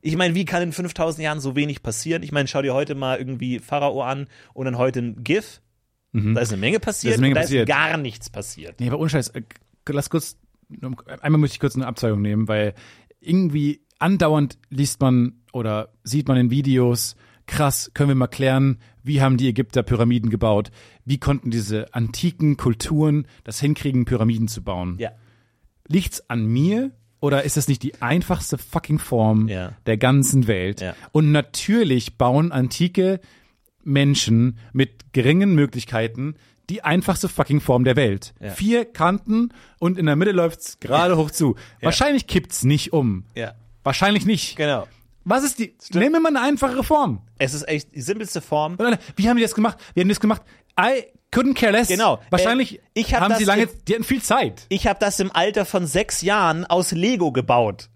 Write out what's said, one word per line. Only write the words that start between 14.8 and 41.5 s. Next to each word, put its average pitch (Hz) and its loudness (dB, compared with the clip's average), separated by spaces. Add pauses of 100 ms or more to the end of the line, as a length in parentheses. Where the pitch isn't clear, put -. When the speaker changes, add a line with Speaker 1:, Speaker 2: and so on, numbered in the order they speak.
Speaker 2:
man 127 2 (120)
oder 110 -4 (120)
sieht 139 -2
man 131 4
in 123 4
Videos, 127 0 (300)
krass, - -2
können 143 2
wir 139 2
mal 127 2
klären, 135 0 (240)
wie 139 0
haben 131 4
die 127 2
Ägypter 120 0
Pyramiden 117 2
gebaut? 107 2 (340)
Wie 139 -2
konnten 139 -2
diese 107 -4
antiken 147 -2
Kulturen 147 0 (180)
das 113 -10
hinkriegen, 143 0
Pyramiden 113 0
zu 107 -10
bauen? 90 -6
Speaker 1:
Ja. 110 -6 (800)
Speaker 2:
Liegt's 175 -2
an 117 -2
mir 196 0 (280)
oder 139 0
ist 147 -2
das 139 -2
nicht 135 0
die - -8
einfachste 156 -2
fucking - -4
Form 110 2
Speaker 1:
Ja. 92 -8 (120)
Speaker 2:
der 110 0
ganzen 131 4
Welt? 98 -2
Speaker 1:
Ja. 92 -8 (180)
Speaker 2:
Und 151 4
natürlich 151 0
bauen 143 2
antike 180 0 (640)
Menschen 131 2 (140)
mit - -2
geringen 165 4
Möglichkeiten 127 -2 (340)
die 196 -8
einfachste 175 0
fucking 143 0
Form 127 2
der 127 4
Welt. 110 0
Speaker 1:
Ja. 104 -10
Speaker 2:
Vier 226 0
Kanten 214 0 (280)
und 180 0
in 165 2
der 147 4
Mitte 196 2
läuft's 170 -2
gerade 170 2
Speaker 1:
Ja. 160 2
Speaker 2:
hoch 151 0
zu. 139 0 (260)